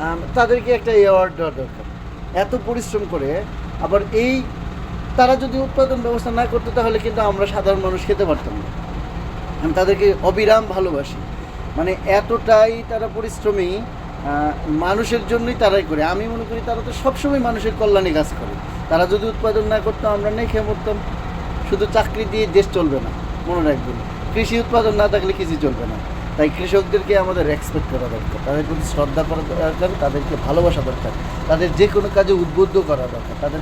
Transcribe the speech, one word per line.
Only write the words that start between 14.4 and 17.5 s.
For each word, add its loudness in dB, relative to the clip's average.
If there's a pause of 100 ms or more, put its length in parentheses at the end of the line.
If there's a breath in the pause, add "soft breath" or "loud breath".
মানুষের 0 (100)
জন্যই 0
তারাই 4
করে। 0
আমি -2
মনে -6
করি -6
তারা -2
তো -6 (120)
সবসময় 2
মানুষের 0